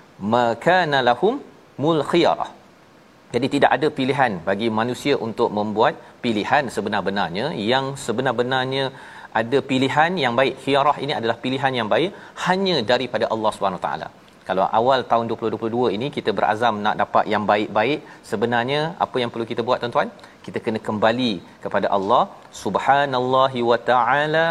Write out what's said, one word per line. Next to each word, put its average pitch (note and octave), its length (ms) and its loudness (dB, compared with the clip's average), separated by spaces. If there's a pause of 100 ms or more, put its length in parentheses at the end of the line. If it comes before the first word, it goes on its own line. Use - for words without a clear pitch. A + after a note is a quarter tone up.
(320)
Ma A#2+ 140 4 (200)
kana E3 320 4 (120)
lahum F#3 240 2 (500)
mul D#3 160 2 (120)
khiyarah. C#3 380 2 (840)
Jadi B2 200 0
tidak C3 220 4
ada C#3 120 0 (100)
pilihan C3 340 2 (160)
bagi G2+ 200 0 (120)
manusia B2 340 0 (120)
untuk A2+ 220 0 (100)
membuat G#2+ 360 2 (300)
pilihan A#2 400 2 (120)
sebenar-benarnya. G2+ 680 -2 (260)
Yang C3+ 140 0 (200)
sebenar-benarnya B2+ 800 -2 (560)
ada A#2+ 180 2 (120)
pilihan C3+ 400 2 (140)
yang A#2 160 0
baik, C3+ 140 2 (100)
khiyarah C#3 400 2
ini D3 140 -4
adalah A2+ 260 -2
pilihan C3 340 -2
yang A2 160 -2
baik D#3+ 160 2 (360)
hanya F#3 300 0 (160)
daripada A#2+ 320 0 (100)
Allah G#2+ 200 0
Subhanahu F#2+ 260 -2
Wa - 80 -4
Taala. C#2+ 200 -8 (400)
Kalau F#2 160 2 (140)
awal B2+ 200 4 (120)
tahun A#2 180 4
dua A2 100 -4
puluh A2 140 -2
dua A2 100 -4
puluh A2+ 140 -2
dua B2 200 2
ini A#2+ 100 -4 (100)
kita A2+ 220 -2
berazam G#2+ 360 2 (100)
nak G#2 180 0
dapat - 300 2
yang G#2 180 0
baik-baik, G#2+ 480 2 (320)
sebenarnya A#2+ 500 0 (240)
apa - 180 -2
yang A#2 120 -2
perlu A#2 180 -4
kita A#2 160 -2
buat, - 140 2
tuan-tuan? C#3+ 260 -2 (380)
Kita F#2+ 200 -8
kena A2 120 -2 (100)
kembali A2+ 440 2 (320)
kepada G2+ 220 0 (100)
Allah G#2+ 260 2 (400)
Subhanallahi C3 1000 2 (100)
wa A#2 80 4 (120)
Taala C#3+ 600 2